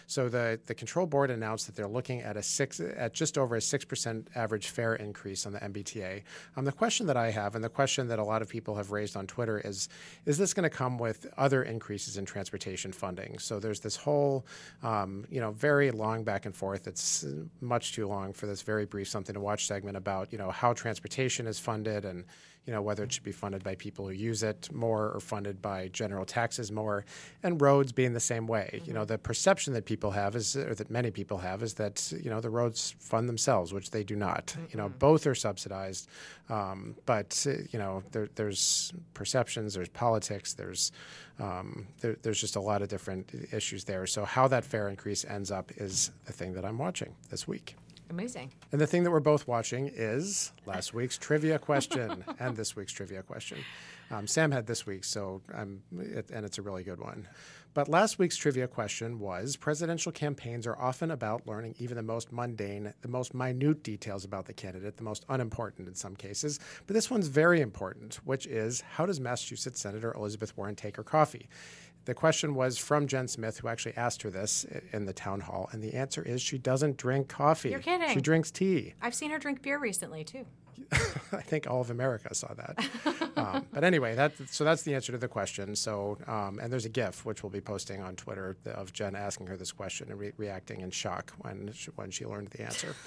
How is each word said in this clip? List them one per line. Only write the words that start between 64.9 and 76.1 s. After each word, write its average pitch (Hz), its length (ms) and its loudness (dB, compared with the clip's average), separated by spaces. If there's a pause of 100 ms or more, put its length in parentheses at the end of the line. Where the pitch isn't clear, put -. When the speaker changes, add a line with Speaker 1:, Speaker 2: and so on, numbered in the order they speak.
Speaker 1:
the - 60 -10
most 107 240 -6
unimportant 113 600 -2
in 92 80 -12
some 92 200 -8
cases. 143 440 -4 (260)
But - 80 -2
this 214 160 4
one's 214 180 2
very 156 320 8
important, 110 640 -2
which 135 220 -2
is, 120 360 0
how - 260 -2
does 185 120 0
Massachusetts 123 640 -4
Senator 110 320 -4
Elizabeth 104 420 -4
Warren 104 200 -6
take 104 220 -8
her 113 60 -6
coffee? - 460 4 (560)
The 127 80 0
question 156 400 4
was 127 240 2
from 143 300 4
Jen 131 200 0
Smith, 113 300 -4
who 120 100 -6
actually 117 300 -4
asked 120 240 0
her 110 80 -4
this 95 340 0 (100)
i-, - 60 -6 (160)
in 107 120 -2
the 95 60 -4
town 98 280 -4
hall, 90 300 -4
and 110 120 -6
the 110 120 -4
answer 131 260 -2